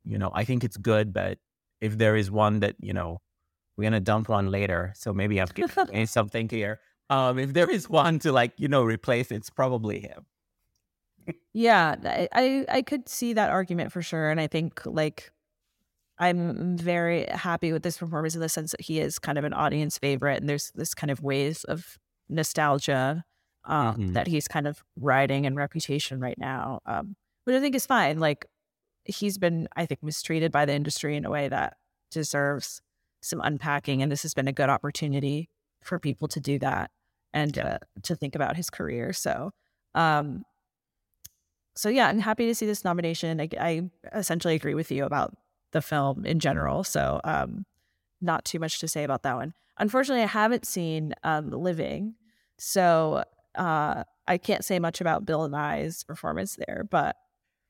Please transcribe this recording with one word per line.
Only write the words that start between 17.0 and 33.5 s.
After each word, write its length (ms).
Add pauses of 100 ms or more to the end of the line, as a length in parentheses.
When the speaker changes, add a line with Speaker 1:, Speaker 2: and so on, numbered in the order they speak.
Speaker 2:
happy 440
with 100
this 140
performance 380
in 60
the 80
sense 220
that 100
he 180
is 200
kind 180
of 80
an 80
audience 440
favorite, 440
and 80
there's 260
this 200
kind 160
of 120
wave 440
of 300 (320)
nostalgia, 960 (400)
um, 340
Speaker 1:
Mm-hmm. 140
Speaker 2:
that 140
he's 200
kind 200
of 160 (140)
riding 480
in 100
Reputation 640
right 200
now, 460
um, 300 (300)
which 100
I 60
think 140
is 100
fine. 340
Like, 260 (600)
he's 340
been, 360
I 100
think, 180
mistreated 480
by 140
the 80
industry 440
in 80
a 60
way 180
that 280 (340)
deserves 680 (400)
some 200
unpacking, 600